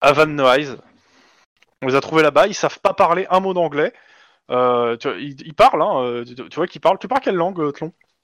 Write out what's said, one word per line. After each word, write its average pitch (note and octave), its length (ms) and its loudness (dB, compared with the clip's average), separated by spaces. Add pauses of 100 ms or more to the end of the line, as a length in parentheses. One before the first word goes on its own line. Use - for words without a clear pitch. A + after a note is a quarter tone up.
À C#3 100 4
Van D3+ 140 4
Nuys. C#3+ 420 2 (1120)
On C3+ 60 -6
les C3 80 2
a C3+ 60 2
trouvés D#3+ 200 2
là-bas, D3+ 260 4
ils G#3 60 -8
savent - 260 -4
pas G3 140 0
parler F3 360 2
un F#3 100 4
mot F#3+ 140 -2
d'anglais. E3 400 -2 (580)
Euh, B2 460 0
tu, C#3+ 100 -10 (140)
ils, C#3 260 -12
ils D#3 60 -16
parlent, G#3 280 4
hein, D3 220 -2
euh, A#2+ 220 -6
tu, B2 100 -18
tu B2 200 -16
vois E3+ 120 -2
qu'ils - 140 -20
parlent. F#3 180 0
Tu - 80 -12
parles C4 140 -2
quelle A3 140 -2
langue, F3 260 -4
euh, D3 100 -4
Tlon ? D#3+ 220 -12 (300)